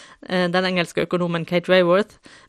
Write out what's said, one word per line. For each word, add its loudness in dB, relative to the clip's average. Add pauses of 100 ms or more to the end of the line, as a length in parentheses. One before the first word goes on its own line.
(280)
eh, -2
den 0
engelske -2
økonomen -4
Kate -2
Raworth, 2 (300)